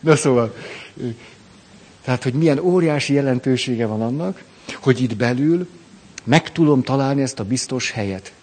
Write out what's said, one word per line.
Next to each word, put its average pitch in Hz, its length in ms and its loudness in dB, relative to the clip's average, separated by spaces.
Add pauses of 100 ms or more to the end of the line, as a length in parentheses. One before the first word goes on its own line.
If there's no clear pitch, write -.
Na 156 160 6
szóval, 120 400 2 (1500)
tehát, 127 180 -2
hogy 127 100 -2
milyen 147 260 2
óriási 165 540 2
jelentősége 127 760 0
van 107 160 -2
annak, 156 400 -4 (320)
hogy 127 280 0
itt 113 140 -2
belül 143 520 0 (560)
meg 139 280 2
tudom 147 300 4
találni 135 400 0
ezt 127 180 -4
a 107 40 -4
biztos 123 460 -4
helyet. 98 420 -6 (100)